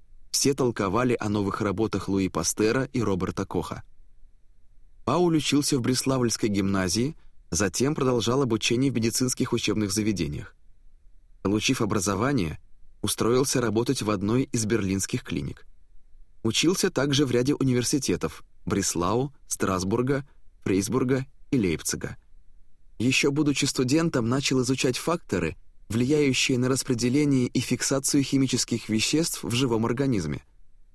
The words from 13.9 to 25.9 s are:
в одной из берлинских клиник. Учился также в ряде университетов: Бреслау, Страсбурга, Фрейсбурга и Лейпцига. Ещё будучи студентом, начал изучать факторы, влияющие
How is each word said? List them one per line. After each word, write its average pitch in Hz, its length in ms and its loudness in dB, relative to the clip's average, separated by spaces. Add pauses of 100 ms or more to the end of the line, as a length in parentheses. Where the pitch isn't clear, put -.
в 104 80 0
одной 104 320 0
из 110 220 -2
берлинских 98 580 -2
клиник. 71 420 -8 (800)
Учился 175 480 2
также 139 340 2
в 123 60 -2
ряде 127 240 2
университетов: 123 880 0 (220)
Бреслау, 98 680 0 (140)
Страсбурга, 113 800 0 (380)
Фрейсбурга 127 640 0 (240)
и 139 80 2
Лейпцига. - 580 -2 (840)
Ещё 131 320 2
будучи 143 340 0
студентом, 139 640 0
начал 135 320 0
изучать 127 360 0
факторы, 92 600 -2 (320)
влияющие 131 680 2